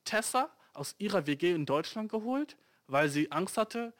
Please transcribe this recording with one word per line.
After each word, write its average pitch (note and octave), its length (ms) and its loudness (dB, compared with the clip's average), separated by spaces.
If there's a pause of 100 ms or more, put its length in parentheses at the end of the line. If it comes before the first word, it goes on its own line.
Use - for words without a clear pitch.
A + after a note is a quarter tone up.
Tessa A#3+ 440 0 (240)
aus - 240 -8
ihrer G3 300 0
W D3 80 2
G F3 180 2
in D#3 120 0
Deutschland D#3+ 440 -2
geholt, B3+ 460 -2 (320)
weil D3 220 4
sie D3 240 0
Angst F3 240 -2
hatte, A#3 420 -2